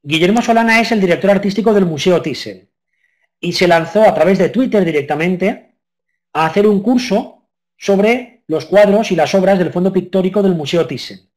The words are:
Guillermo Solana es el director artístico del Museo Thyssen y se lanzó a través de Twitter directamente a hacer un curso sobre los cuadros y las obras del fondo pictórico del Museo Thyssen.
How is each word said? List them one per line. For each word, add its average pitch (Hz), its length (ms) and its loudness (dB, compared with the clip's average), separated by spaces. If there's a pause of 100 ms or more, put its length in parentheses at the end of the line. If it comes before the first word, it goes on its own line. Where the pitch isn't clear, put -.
Guillermo 175 400 0
Solana 226 380 2
es 226 120 -2
el 214 100 0
director 175 300 0
artístico 202 420 0
del 196 120 2
Museo 165 360 0
Thyssen 113 480 -12 (680)
y 175 140 -6
se 180 140 0
lanzó 170 360 2
a 185 100 4
través 170 240 2
de 170 120 0
Twitter 214 360 0
directamente 165 880 -4 (580)
a 156 120 0
hacer 202 220 2
un 202 140 2
curso 240 680 -2 (280)
sobre 214 680 -2
los 151 180 -4
cuadros 202 460 2
y 180 40 0
las 151 200 0
obras 190 240 4
del 160 120 -2
fondo 180 200 -2
pictórico 185 500 -2
del 190 140 2
Museo 156 320 -2
Thyssen. 120 500 -14